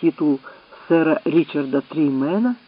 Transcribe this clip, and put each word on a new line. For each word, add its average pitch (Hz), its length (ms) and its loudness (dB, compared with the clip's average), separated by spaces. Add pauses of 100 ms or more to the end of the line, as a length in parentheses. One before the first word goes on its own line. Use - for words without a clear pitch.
титул 151 400 0 (480)
сэра 160 360 2
Ричарда 143 580 0
Тримена? 156 760 -2 (120)